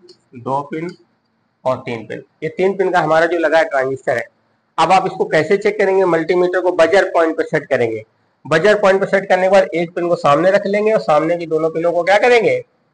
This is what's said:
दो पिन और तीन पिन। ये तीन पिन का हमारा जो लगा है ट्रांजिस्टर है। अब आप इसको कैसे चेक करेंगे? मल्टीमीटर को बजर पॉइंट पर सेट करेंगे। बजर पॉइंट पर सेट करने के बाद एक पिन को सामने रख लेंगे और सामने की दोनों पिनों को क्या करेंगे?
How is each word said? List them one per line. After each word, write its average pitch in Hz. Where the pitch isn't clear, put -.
दो 127
पिन 160
और 131
तीन 120
पिन। 123
ये 156
तीन 190
पिन 185
का 175
हमारा 160
जो 170
लगा 160
है 160
ट्रांजिस्टर 135
है। 117
अब 165
आप 185
इसको 185
कैसे 160
चेक 202
करेंगे? 190
मल्टीमीटर 180
को 180
बजर 180
पॉइंट 160
पर 160
सेट 156
करेंगे। 113
बजर 165
पॉइंट 196
पर 190
सेट 190
करने 185
के 190
बाद 190
एक 170
पिन 175
को 170
सामने 156
रख 202
लेंगे 208
और 214
सामने 156
की 170
दोनों 160
पिनों 165
को 170
क्या 185
करेंगे? 226